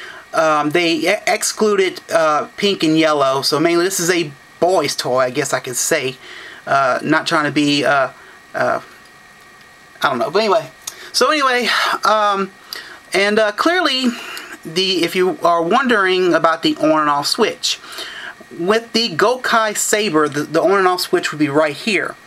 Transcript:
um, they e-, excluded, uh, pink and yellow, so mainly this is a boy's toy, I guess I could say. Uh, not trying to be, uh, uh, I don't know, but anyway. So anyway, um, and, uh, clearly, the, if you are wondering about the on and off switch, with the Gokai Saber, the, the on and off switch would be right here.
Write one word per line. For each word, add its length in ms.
um, 380
they 240
e-, 220
excluded, 720
uh, 440
pink 260
and 160
yellow, 440
so 180
mainly 240
this 160
is 100
a 220
boy's 380
toy, 240
I 100
guess 220
I 80
could 160
say. 400
Uh, 360
not 240
trying 180
to 80
be, 320
uh, 240
uh, 260
I 80
don't 100
know, 120
but 80
anyway. 320
So 180
anyway, 380
um, 480
and, 260
uh, 140
clearly, 560
the, 400
if 100
you 280
are 200
wondering 720
about 280
the 140
on 240
and 100
off 160
switch, 520
with 340
the 180
Gokai 640
Saber, 520
the, 140
the 200
on 160
and 100
off 120
switch 320
would 60
be 100
right 280
here. 380